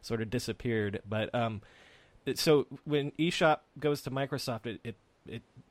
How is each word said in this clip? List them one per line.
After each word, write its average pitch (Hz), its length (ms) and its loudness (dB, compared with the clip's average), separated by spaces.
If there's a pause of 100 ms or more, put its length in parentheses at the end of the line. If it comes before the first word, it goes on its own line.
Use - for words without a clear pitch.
sort 113 180 -4
of 107 100 -4
disappeared. 110 800 -2
But, 107 260 -2
um, 113 280 0 (640)
it, 131 140 -2
so 147 280 6 (180)
when 147 280 0
eShop 156 460 4 (200)
goes 143 240 0
to 135 80 -8
Microsoft, 131 560 -4
it, 110 180 -8
it, 117 120 -8 (300)
it - 160 -10 (280)